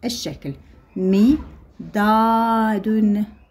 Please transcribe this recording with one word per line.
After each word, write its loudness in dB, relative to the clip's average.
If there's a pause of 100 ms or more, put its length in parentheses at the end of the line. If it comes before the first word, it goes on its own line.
الشكل. -10 (420)
مداد. 0 (260)